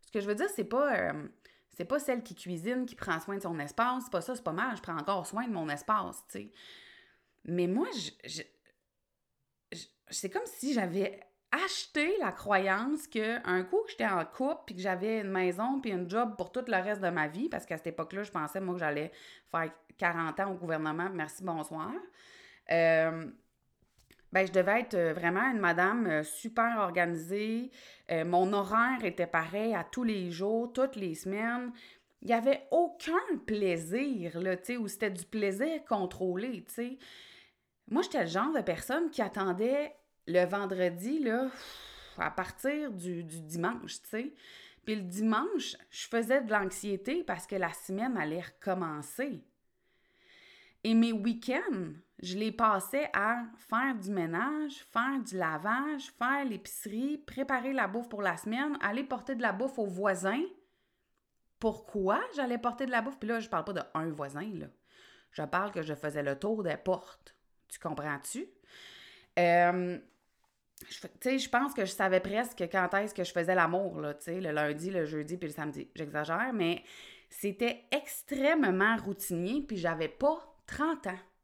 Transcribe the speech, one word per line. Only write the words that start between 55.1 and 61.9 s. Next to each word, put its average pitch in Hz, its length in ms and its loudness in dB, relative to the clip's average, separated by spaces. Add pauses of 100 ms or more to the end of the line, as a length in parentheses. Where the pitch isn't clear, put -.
du 185 140 -6
lavage, 214 840 -2
faire 269 260 2
l'épicerie, 233 760 -4
préparer 269 540 -2
la 247 140 2
bouffe 233 220 -4
pour 208 140 -6
la 180 140 2
semaine, 269 440 -2
aller 226 240 0
porter 269 300 -4
de 233 80 -4
la 220 100 4
bouffe 247 260 -2
aux 220 80 0
voisins. 190 560 0 (1160)
Pourquoi 214 600 0 (160)